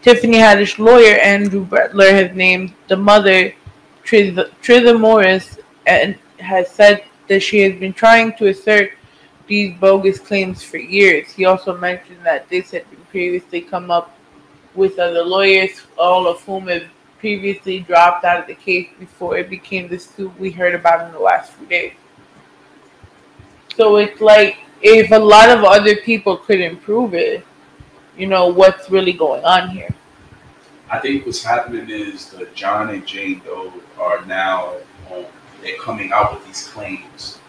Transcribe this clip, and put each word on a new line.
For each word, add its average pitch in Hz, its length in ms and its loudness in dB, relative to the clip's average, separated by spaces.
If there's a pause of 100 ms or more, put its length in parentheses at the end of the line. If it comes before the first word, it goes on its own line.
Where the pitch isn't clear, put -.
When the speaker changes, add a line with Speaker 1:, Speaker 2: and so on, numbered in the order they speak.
Speaker 1:
Tiffany 233 360 4
Haddish 202 420 4
lawyer 226 380 6
Andrew 202 480 0
Butler 196 460 2
has 185 240 0
named 185 380 -4 (140)
the 190 100 -2
mother, 196 560 2 (520)
Tritha, 190 460 0 (120)
Tritha 240 360 4
Morris, 208 580 0 (280)
and 180 300 0 (240)
has 185 320 -6
said 208 320 2 (240)
that 196 140 -2
she 208 180 -2
has 190 200 0
been 190 140 -10
trying 226 440 2
to 226 100 -2
assert 196 440 -2 (560)
these 202 320 -6
bogus 196 400 0
claims 190 440 -8
for - 140 -16
years. 185 540 -2
He 190 140 -4
also 185 320 -2
mentioned 180 460 -10
that 160 260 -6
this 180 220 -8
had - 180 -14
been - 200 -20
previously 180 520 -8
come 180 300 -10
up 170 240 -4 (600)
with 190 220 -2
other 175 260 -2
lawyers, 190 580 -2 (160)
all 180 300 0
of 170 160 -6
whom 190 240 -12
have 170 160 -8 (360)
previously 196 640 -8
dropped 175 440 2
out 175 140 0
of 175 80 -16
the - 80 -18
case 180 420 -8
before 175 400 -10
it 180 100 -8
became 185 400 -14
the 175 120 -14
suit 190 400 -16
we 190 100 -8
heard 180 240 -4
about 170 320 0
in 165 80 -20
the 156 60 -20
last - 320 -2
few - 160 -20
days. 175 260 -8 (1800)
So 214 200 2
it's 208 220 -4
like, 214 380 4 (240)
if 214 300 4
a 214 80 6
lot 214 360 8
of 214 80 -2
other 202 340 4
people 208 400 -6
couldn't 175 400 -4
prove 214 360 -6
it, 170 320 -6 (720)
you 185 100 -10
know, 185 200 0
what's 185 420 2
really 190 240 -2
going 151 320 -4
on 180 240 0
here? - 240 -14 (960)
Speaker 2:
I - 100 -6
think 139 260 -6
what's - 180 -10
happening 117 460 -6
is - 400 -14
the 143 260 -18
John 117 340 -6
and 95 160 -12
Jane 98 400 -12
Doe - 260 -16 (280)
are 104 260 -6
now, 98 520 -8 (340)
um, 90 140 -16 (360)
they're - 160 -14
coming 139 340 -12
out - 220 -4
with - 140 -20
these - 200 -18
claims. - 720 -20 (120)